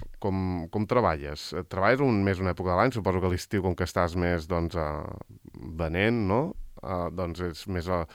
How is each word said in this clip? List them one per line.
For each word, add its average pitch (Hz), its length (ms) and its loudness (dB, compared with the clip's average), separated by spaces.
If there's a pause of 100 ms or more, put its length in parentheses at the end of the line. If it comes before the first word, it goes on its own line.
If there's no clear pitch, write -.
(180)
com, 92 520 -2
com 104 160 0
treballes? 80 680 0
Eh, 85 120 -4
treballes 104 360 2
un, 117 240 4
més 98 140 2
una 92 160 0
època 92 160 -2
de 87 60 4
l'any? 120 160 4
Suposo 95 280 2
que 90 60 2
a 92 40 4
l'estiu, 90 320 0
com 92 120 2
que 90 100 -2
estàs 87 320 0
més, 87 300 2
doncs, 85 300 0
eh, 76 260 -2 (520)
venent, 87 720 0
no? 135 260 2 (280)
Eh, 90 300 -4
doncs 85 280 -4
ets 87 280 -6
més 90 200 -2
a, 87 260 2